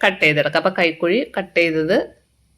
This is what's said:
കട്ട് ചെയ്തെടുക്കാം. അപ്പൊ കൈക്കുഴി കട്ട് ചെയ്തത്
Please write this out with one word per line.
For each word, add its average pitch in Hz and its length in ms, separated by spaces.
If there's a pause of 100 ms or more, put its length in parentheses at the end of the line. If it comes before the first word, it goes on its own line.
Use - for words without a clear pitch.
കട്ട് 190 180
ചെയ്തെടുക്കാം. 151 340
അപ്പൊ 185 220
കൈക്കുഴി 175 560
കട്ട് 190 220
ചെയ്തത് 160 560 (420)